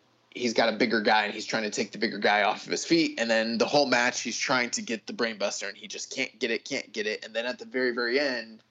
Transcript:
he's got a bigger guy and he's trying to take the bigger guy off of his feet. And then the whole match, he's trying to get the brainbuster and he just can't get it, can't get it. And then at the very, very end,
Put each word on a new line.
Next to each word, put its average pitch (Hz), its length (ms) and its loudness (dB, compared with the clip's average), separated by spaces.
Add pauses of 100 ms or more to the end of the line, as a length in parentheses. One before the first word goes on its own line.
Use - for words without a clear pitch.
(300)
he's 120 240 -2
got 117 180 4
a 107 40 -4
bigger 113 260 2
guy 107 220 4
and 104 100 -4
he's 107 120 -8
trying 113 180 -2
to 104 60 -2
take 110 220 -4
the 101 60 -12
bigger 101 200 -2
guy 104 260 4
off - 200 0
of 101 60 -12
his - 160 -2
feet. 160 340 2
And 117 100 0
then 113 280 2
the 117 80 4
whole 147 200 4
match, 123 360 2
he's 113 160 -4
trying 123 320 2
to 113 120 -4
get 107 240 -6
the 117 60 -6
brainbuster 104 560 -2
and 98 80 -12
he 104 120 -16
just - 260 -12
can't - 240 -6
get 120 120 0
it, 113 140 -2
can't 131 280 -6
get 107 140 -4
it. 107 180 -4
And 110 100 -14
then 113 100 -2
at 123 140 -4
the 117 80 -16
very, 127 240 0
very 120 280 0
end, 113 420 -4 (100)